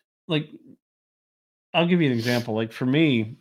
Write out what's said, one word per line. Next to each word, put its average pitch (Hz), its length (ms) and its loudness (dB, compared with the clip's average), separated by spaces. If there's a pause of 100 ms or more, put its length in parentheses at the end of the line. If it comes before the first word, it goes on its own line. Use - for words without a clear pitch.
(280)
like, 151 220 -4 (1200)
I'll 170 120 2
give 175 160 4
you 147 60 4
an 123 80 0
example. 117 380 -2
Like, 113 180 -4
for - 140 -6
me, 127 540 0